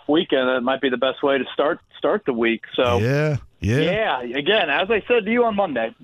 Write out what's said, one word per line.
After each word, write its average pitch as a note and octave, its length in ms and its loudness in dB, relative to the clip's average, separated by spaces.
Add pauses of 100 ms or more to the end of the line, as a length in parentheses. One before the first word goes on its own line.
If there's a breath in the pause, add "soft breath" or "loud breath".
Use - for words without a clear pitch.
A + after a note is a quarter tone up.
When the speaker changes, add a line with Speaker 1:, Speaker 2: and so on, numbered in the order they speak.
Speaker 1:
weekend, D3 420 2
that B2+ 120 0
might B2+ 200 -2
be C#3 80 0
the B2 80 -2
best B2+ 260 -2
way C#3 160 2
to B2+ 60 -6 (100)
start, D#3 240 -2 (180)
start F3 300 -2
the C3+ 60 0
week. A2+ 280 0 (140)
So, A#2+ 240 2
Speaker 2:
Yeah, C#3+ 380 0 (220)
yeah. G#2+ 200 0
Speaker 1:
yeah, D#3 580 -2
again, F3 320 2
as F3 220 0
I G#3+ 160 0
said A#3+ 180 2
to G#3+ 60 -2
you A#3+ 140 4
on A3 100 -2
Monday, C3 380 -2 (100)